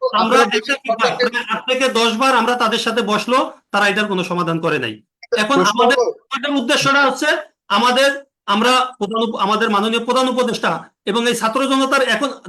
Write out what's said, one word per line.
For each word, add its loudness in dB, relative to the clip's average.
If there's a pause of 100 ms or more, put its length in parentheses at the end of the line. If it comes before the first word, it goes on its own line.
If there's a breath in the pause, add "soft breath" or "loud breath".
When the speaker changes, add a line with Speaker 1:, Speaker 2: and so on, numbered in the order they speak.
Speaker 1:
তো, -2
Speaker 2:
আমরা 2
Speaker 1:
আপনারা 4
Speaker 2:
একটা 0
Speaker 1:
বিদ্যুৎ -4
Speaker 2:
ফিডব্যাক, -2
Speaker 1:
সরকার -2
Speaker 2:
মানে -4
আট -6
থেকে 0
দশ 2
বার 2
আমরা 2
তাদের 0
সাথে -2
বসলো, 0 (180)
তারা 2
এটার 0
কোনো -2
সমাধান -2
করে 0
নাই। -8 (360)
এখন 0
Speaker 1:
প্রশ্ন 0
Speaker 2:
আমাদের, 4
Speaker 1:
হলো 0
Speaker 2:
আমাদের -6
উদ্দেশ্যটা 2
হচ্ছে, -4 (420)
আমাদের, 2 (220)
আমরা 2
প্রধান -2
উপ-, -6
আমাদের 0
মাননীয় 0
প্রধান 2
উপদেষ্টা -2 (160)
এবং 0
এই 2
ছাত্র -2
জনতার 2
এখন 0 (180)